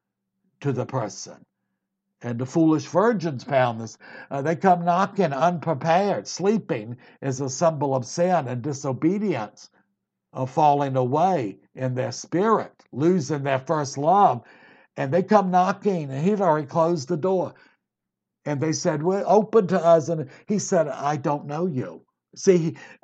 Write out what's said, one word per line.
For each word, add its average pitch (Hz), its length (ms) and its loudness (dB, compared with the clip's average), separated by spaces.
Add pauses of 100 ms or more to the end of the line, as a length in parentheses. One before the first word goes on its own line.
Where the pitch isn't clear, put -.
(600)
to 139 120 -2
the 117 120 -4
person. 110 640 -10 (720)
And 120 180 -8
the 127 80 -6
foolish 156 400 2
virgins 170 580 0
found 123 360 0
this. 113 160 -14 (340)
Uh, 139 120 -4
they 160 140 -2
come 175 280 4
knocking 175 480 0
unprepared. 160 920 0
Sleeping 147 720 -4 (260)
is 135 180 -4
a 139 80 -4
symbol 143 460 0
of 123 100 -2
sin 170 440 0
and 123 120 -6
disobedience, 147 1080 -4 (640)
of 131 180 -6
falling 143 460 2
away 131 640 0 (160)
in 127 200 -4
their 120 180 -4
spirit, 180 800 -2
losing 151 500 0
their 135 160 0
first 147 400 -4
love. 156 440 4 (540)
And 139 160 -4
they 180 100 2
come 190 280 4
knocking, 180 600 0
and 139 140 -4
he'd 202 160 0
already 156 260 2
closed 160 420 0
the 180 80 -2
door. 175 380 -2 (920)
And 147 160 -4
they 160 120 0
said, 156 300 -2
"Well, 190 240 0
open 208 420 4
to 170 160 0
us." 165 240 6
And 156 200 -4 (180)
he 208 120 0
said, 165 300 0
"I 143 280 -4
don't 147 300 -4
know 151 200 -4
you." 113 360 -6 (340)
See, 180 220 6
he, 160 180 -2 (280)